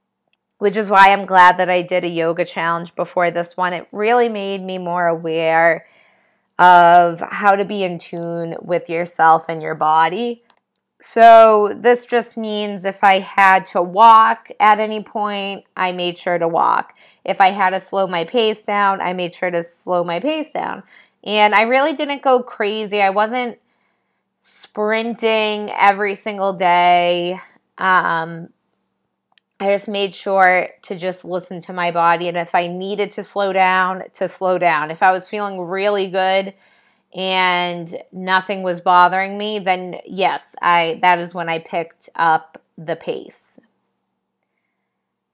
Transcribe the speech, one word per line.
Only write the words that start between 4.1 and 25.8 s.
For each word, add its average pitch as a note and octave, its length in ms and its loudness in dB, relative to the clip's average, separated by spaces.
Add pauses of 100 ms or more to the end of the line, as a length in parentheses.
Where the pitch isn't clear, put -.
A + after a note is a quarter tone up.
made G3 320 -8
me F#3 160 -8
more F3 280 -4
aware E3 800 0 (720)
of F3 600 6
how G3 340 0
to G3 120 -2
be G3+ 180 -6
in F3 140 -6
tune E3+ 640 -10
with E3+ 260 -6
yourself E3 600 0
and E3 120 -8
your D#3 140 -10
body. E3 680 -2 (560)
So A3 800 6
this B3 280 0
just A#3 320 -4
means G#3 480 -8
if G3 180 -2
I G3 140 4
had F#3+ 480 2
to F#3 160 -2
walk A3 680 6 (100)
at G#3+ 220 4
any G#3+ 220 -6
point, G3+ 640 -8 (120)
I F3+ 160 -4
made F3 240 -6
sure F3 220 -4
to E3+ 100 -2
walk. - 460 0 (280)
If F#3 160 -4
I F#3+ 120 4
had G3 200 0
to F#3+ 100 -4
slow F#3+ 260 -4
my F3 180 -4
pace G#3+ 400 -2
down, G3+ 380 0
I F3+ 100 -4
made F3+ 220 -6
sure F3+ 160 -6
to E3+ 120 -4
slow F3 420 -6
my F3 160 -6
pace D4+ 320 -6
down. - 320 -8 (380)
And G#3 320 2
I G#3 80 4
really C4 300 0
didn't C#4+ 300 -8
go B3+ 200 2
crazy. G#3 600 -4
I G3 80 2
wasn't A3 480 -4 (840)
sprinting G#3+ 1300 -4
every G3 440 0